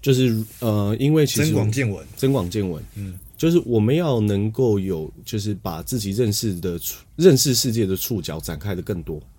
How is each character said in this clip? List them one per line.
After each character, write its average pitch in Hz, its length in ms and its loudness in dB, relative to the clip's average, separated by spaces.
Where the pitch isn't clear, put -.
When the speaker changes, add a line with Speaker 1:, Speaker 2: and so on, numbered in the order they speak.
Speaker 1:
就 139 120 4
是， 120 300 2
呃， 104 400 0
因 143 140 2
为 156 120 4
其 139 100 -2
实 143 100 2
Speaker 2:
增 156 80 2
广 110 180 2
见 123 180 0
闻。 95 160 -8
Speaker 1:
增 135 160 2
广 98 160 0
见 98 180 -2
闻。 80 160 -6
Speaker 2:
嗯。 95 220 -10
Speaker 1:
就 160 120 2
是 175 160 4
我 117 140 2
们 110 160 4
要 156 240 2
能 104 320 2
够 110 280 2
有， 90 320 -4
就 110 140 -4
是 104 160 -4
把 87 260 -8
自 127 160 -4
己 98 140 -4
认 107 200 0
识 104 240 -2
的 87 220 -6
触-， - 260 -12
认 165 180 8
识 127 200 2
世 120 160 0
界 110 160 0
的 95 80 0
触 95 260 -4
角 78 180 -6
展 78 180 -8
开 98 180 -4
的 87 60 -6
更 87 200 -6
多。 76 200 -8